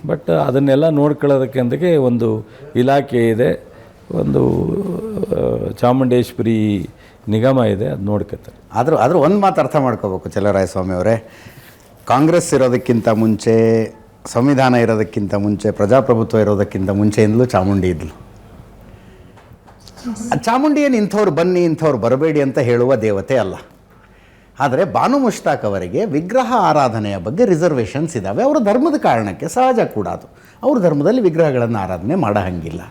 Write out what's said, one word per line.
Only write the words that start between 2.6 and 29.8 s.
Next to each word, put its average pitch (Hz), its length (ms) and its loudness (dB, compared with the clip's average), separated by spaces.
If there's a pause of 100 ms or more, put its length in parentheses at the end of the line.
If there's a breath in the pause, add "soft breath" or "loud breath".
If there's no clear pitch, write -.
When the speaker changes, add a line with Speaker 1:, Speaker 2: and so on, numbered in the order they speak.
Speaker 1:
ಇಲಾಖೆ 123 540 2
ಇದೆ, 127 380 0 (440 loud breath)
ಒಂದು, - 560 0 (540)
ಆ, 120 500 -4
ಚಾಮುಂಡೇಶ್ವರಿ 113 1160 0 (380 loud breath)
ನಿಗಮ 120 360 2
ಇದೆ, 104 240 0
ಅದು 131 140 -6
ನೋಡ್ಕೊತಾರೆ. - 560 -6 (160)
Speaker 2:
ಆದ್ರೂ, 131 220 0
ಆದ್ರೂ 151 240 2
ಒಂದು 185 200 4
ಮಾತು 190 220 2
ಅರ್ಥ 135 140 -2
ಮಾಡ್ಕೋಬೇಕು 107 540 -2
ಚೆಲುವರಾಯಸ್ವಾಮಿ 95 640 -2
ಅವರೇ, 104 360 -2 (760 loud breath)
ಕಾಂಗ್ರೆಸ್ 160 480 2
ಇರೋದಕ್ಕಿಂತ 123 560 2
ಮುಂಚೆ, 113 800 2 (380)
ಸಂವಿಧಾನ 131 500 2
ಇರೋದಕ್ಕಿಂತ 107 600 0
ಮುಂಚೆ, 104 360 -2
ಪ್ರಜಾಪ್ರಭುತ್ವ 113 640 2
ಇರೋದಕ್ಕಿಂತ 101 520 0
ಮುಂಚೆಯಿಂದಲೂ 107 560 2
ಚಾಮುಂಡಿ 95 440 0
ಇದ್ಲು. - 380 -8 (2000 loud breath)
ಆ - 20 0
ಚಾಮುಂಡಿ 277 460 0
ಏನು 269 140 2
ಇಂಥವ್ರು 208 360 0
ಬನ್ನಿ, 175 320 0
ಇಂಥವ್ರು 156 340 0
ಬರಬೇಡಿ 139 440 2
ಅಂತ 135 180 -2
ಹೇಳುವ 120 360 2
ದೇವತೆ 107 420 -2
ಅಲ್ಲ. 95 160 -2 (1080 soft breath)
ಆದರೆ 139 260 0
ಬಾನು 175 340 0
ಮುಷ್ತಾಕ್ 175 460 -2
ಅವರಿಗೆ 98 400 -2
ವಿಗ್ರಹ 220 520 -2
ಆರಾಧನೆಯ 120 600 0
ಬಗ್ಗೆ 127 280 0
ರಿಸರ್ವೇಷನ್ಸ್ 151 720 0
ಇದ್ದಾವೆ. 101 260 -4
ಅವರ 294 160 2
ಧರ್ಮದ 254 380 0
ಕಾರಣಕ್ಕೆ 113 500 -2
ಸಹಜ 254 320 0
ಕೂಡ 104 280 -2